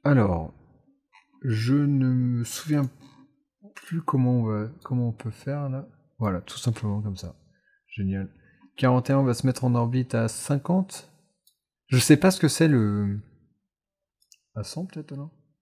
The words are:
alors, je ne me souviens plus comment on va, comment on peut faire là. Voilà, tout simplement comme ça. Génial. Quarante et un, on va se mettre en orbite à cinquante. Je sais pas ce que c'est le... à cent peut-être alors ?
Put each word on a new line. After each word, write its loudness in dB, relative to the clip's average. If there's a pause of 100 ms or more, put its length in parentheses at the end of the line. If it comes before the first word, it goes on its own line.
alors, 2 (880)
je 0
ne 2
me 0
souviens -2 (880)
plus -8
comment 2
on 0
va, -2 (140)
comment -2
on -4
peut -10
faire -6
là. -8 (320)
Voilà, -2
tout -16
simplement -4
comme -6
ça. -14 (520)
Génial. -4 (460)
Quarante 2
et 4
un, 4
on 4
va 2
se -4
mettre -2
en 2
orbite 0
à 0
cinquante. -4 (760)
Je 4
sais 8
pas 4
ce -6
que 2
c'est 2
le... 2 (1300)
à -8
cent -10
peut-être -14
alors ? -12 (320)